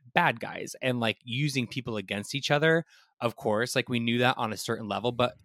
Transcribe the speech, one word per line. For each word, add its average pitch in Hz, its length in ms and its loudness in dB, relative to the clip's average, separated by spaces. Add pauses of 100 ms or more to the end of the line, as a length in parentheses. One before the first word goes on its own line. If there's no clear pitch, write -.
(140)
bad 143 260 4
guys 107 420 -8
and, 123 180 0
like, 110 240 0
using 131 440 -2
people 120 300 -6
against 101 380 -6
each 143 160 -2
other. 160 340 4 (360)
Of 117 160 -2
course, 113 380 0
like, 127 120 2
we 120 140 0
knew 117 180 2
that 123 180 4
on 110 140 -2
a 101 60 -6
certain 117 320 -6
level, 101 240 0
but 123 320 0